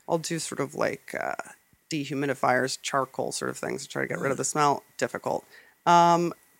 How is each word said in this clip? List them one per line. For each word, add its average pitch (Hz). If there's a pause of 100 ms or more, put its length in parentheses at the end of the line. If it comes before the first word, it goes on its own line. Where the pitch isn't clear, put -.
I'll 170
do 165
sort -
of 143
like, -
uh, - (640)
dehumidifiers, 135
charcoal 131
sort -
of -
things -
to -
try 139
to -
get -
rid 135
of 123
the 135
smell. 147 (140)
Difficult. - (400)
Um, 170 (260)